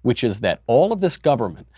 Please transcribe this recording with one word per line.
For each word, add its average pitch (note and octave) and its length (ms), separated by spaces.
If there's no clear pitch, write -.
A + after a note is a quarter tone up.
which B2 200
is G#2+ 180
that F#2+ 260
all D#3 260
of G3 80
this F#3 160
government A#2 500